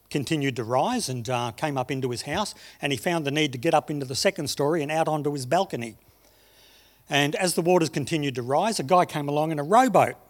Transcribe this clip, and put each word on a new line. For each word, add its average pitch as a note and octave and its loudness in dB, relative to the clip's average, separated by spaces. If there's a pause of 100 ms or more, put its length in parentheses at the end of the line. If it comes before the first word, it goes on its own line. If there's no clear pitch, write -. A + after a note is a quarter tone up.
(100)
continued C#3 -2
to B2 -6
rise D#3+ 0
and, B2 -6
uh, A#2+ -2
came D3 -4
up B2+ -2
into C3 -4
his A#2 -6
house, F3+ -4 (260)
and C#3+ -2
he C3 -2
found E3+ -2
the C#3 -2
need D3 0
to B2+ -6
get D#3+ 2
up D3+ 2
into C#3+ -6
the B2+ -8
second E3+ -2
story D3+ 0
and C#3+ -6
out D#3+ 0
onto D3 -2
his C3+ -6
balcony. C3 -2 (1120)
And C#3+ 2
as F#3+ 0
the F3+ 0
waters E3+ 4
continued C#3+ -2
to B2 -6
rise, D#3 0
a - -2
guy F3+ 4
came C#3+ -4
along D3+ 0
in D#3 -4
a C#3+ -2
rowboat F#3 4 (140)